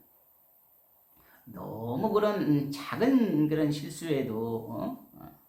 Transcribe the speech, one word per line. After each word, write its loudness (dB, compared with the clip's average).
너무 -6
그런 2
작은 2
그런 2
실수에도, -2
어? -8
어, -20